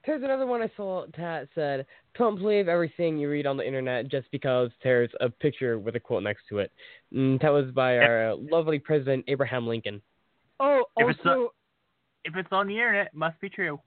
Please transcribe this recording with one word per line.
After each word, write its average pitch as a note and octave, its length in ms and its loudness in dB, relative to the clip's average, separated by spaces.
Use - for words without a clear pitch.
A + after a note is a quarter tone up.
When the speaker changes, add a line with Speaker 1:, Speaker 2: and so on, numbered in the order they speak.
Speaker 1:
there's C#4 160 -2
another C4+ 240 -2
one A#3+ 160 -2
I A3 140 -4
saw F#3+ 300 -6
that E3 360 -8
said, C#3 320 -2
"Don't A3 220 2
believe G3+ 300 2
everything E3+ 500 0
you D3 120 -2
read D3 160 -2
on C#3 100 0
the C3 100 -4
internet C3 420 -4
just C3 220 -6
because B2+ 400 0
there's B2 280 4
a B2 80 0
picture A#2+ 500 -2
with A2 180 -6
a A#2 40 -4
quote G#2 220 -2
next G#2 260 -4
to G#2 100 -4
it." G2 120 -2
And C3+ 280 2
that D#3 120 4
was C#3 200 2
by B2+ 220 2
Speaker 2:
Yep. B2 140 6
Speaker 1:
our A2+ 260 2
lovely D#3 440 0
President C3+ 500 0
Abraham B2+ 380 -2
Lincoln. G#2+ 340 -6
Speaker 3:
Oh, C#4 240 4
Speaker 2:
If A#3 140 4
it's - 100 -2
Speaker 3:
also C4 220 2
Speaker 2:
not, A#3 120 -4
if E3 120 -10
it's F#3 160 -6
on G3 160 2
the G3+ 60 -4
internet, G#3+ 320 2
it - 80 -16
must D#3+ 260 -4
be G3 80 -8
true. E3 380 -6